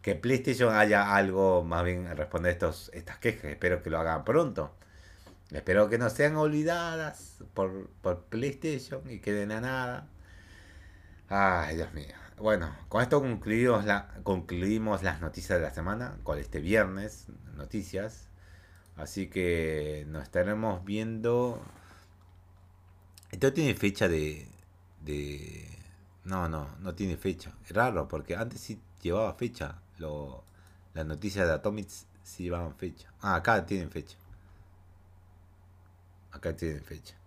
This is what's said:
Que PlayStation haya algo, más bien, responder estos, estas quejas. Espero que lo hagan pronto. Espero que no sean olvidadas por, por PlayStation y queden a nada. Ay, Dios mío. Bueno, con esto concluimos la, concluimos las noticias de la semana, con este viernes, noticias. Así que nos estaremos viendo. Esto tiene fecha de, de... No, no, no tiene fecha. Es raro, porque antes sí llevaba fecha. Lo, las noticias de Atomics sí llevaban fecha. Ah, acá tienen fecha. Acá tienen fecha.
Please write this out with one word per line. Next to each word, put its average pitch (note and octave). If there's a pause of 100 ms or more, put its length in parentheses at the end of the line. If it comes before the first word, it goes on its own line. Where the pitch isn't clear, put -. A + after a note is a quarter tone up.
Que G2
PlayStation B2
haya G#2
algo, F#2+
más E2+
bien, F2+
responder F2
estos, -
estas -
quejas. A#2
Espero F2
que -
lo D#2+
hagan D#2+
pronto. A#2 (760)
Espero F#2
que A2+
no A#2
sean D3
olvidadas D#3 (100)
por, F#2+ (140)
por F2
PlayStation C3+
y A2
queden G#2
a A2
nada. C3 (1200)
Ay, F2+
Dios E2
mío. D2 (220)
Bueno, F#2+ (140)
con A2
esto B2+
concluimos A#2
la, G2+ (160)
concluimos F#2+
las D#2+
noticias E2+
de D#2+
la C#2+
semana, A#2
con D2
este C#2+
viernes, G2 (300)
noticias. F#2+ (680)
Así E2+
que D#2
nos D2+
estaremos G2
viendo. A2+ (1700)
Esto C3
tiene C#3
fecha G2+
de, D2+ (540)
de... D2 (560)
No, F#2
no, D2+ (100)
no F2+
tiene F#2+
fecha. - (140)
Es -
raro, G2+
porque E2
antes A#2
sí G#2+ (200)
llevaba F#2
fecha. E2+ (160)
Lo, D2 (480)
las D#2+
noticias F#2+
de E2
Atomics G#2 (160)
sí -
llevaban E2+
fecha. -
Ah, G2
acá F#2+
tienen F2
fecha. - (2250)
Acá D#2
tienen D2+
fecha. - (120)